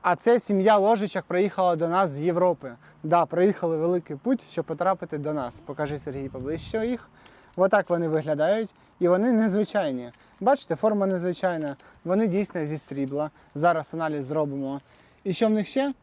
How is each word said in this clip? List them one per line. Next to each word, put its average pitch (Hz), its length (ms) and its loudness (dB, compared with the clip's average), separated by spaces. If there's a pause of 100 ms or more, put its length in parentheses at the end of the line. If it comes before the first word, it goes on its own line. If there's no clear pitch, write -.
А 175 80 4
це 233 240 4
сім'я 208 380 4
ложечок 202 480 2
приїхала 180 500 0
до 165 120 -2
нас 180 220 2
з 139 100 -8
Європи. 170 520 0 (320)
Да, 165 220 4
проїхали 175 520 0
великий 170 380 -2
путь, 240 360 -2
щоб 170 140 -4
потрапити 175 520 -2
до 147 160 -4
нас. 127 260 -6
Покажи, 147 400 -6
Сергій, 135 300 -10
поближче 160 580 -6
їх. 247 220 -6 (460)
Отак 196 340 2
вони 170 180 0
виглядають. 156 640 0 (300)
І 175 80 2
вони 202 240 4
незвичайні. 185 800 0 (280)
Бачите, 247 360 2
форма 214 300 2
незвичайна. 175 720 -2 (280)
Вони 202 240 2
дійсно 180 380 -2
зі 151 120 -6
срібла. 139 540 -6 (240)
Зараз 160 380 0
аналіз 156 320 -4
зробимо. 139 560 -4 (420)
І 190 100 -2
що 220 140 0
в - 20 4
них 214 180 0
ще? 269 360 -2